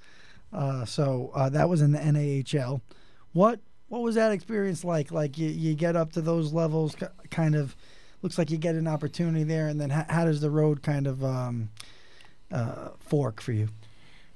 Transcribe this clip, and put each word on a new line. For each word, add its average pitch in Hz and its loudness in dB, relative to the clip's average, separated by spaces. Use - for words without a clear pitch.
Uh, 135 -2
so, 131 0
uh, 135 2
that 151 4
was 170 4
in 147 8
the 147 4
N 147 4
A 147 2
H 139 0
L. 131 0
What, 208 6
what 240 -4
was 226 0
that 220 4
experience 196 -2
like? 165 0
Like, 151 -2
you, 160 0
you 160 0
get 170 2
up 165 0
to 170 0
those 160 2
levels, 160 2
ki-, - -6
kind 156 4
of, 139 0
looks - -2
like 160 2
you 165 0
get 165 2
an 160 0
opportunity 156 0
there, 156 0
and 151 -2
then 143 -2
h-, 151 2
how 170 4
does 151 2
the 151 2
road 151 4
kind 143 2
of, 131 -2
um, 127 -2
uh, - -4
fork 135 0
for 127 -4
you? 107 2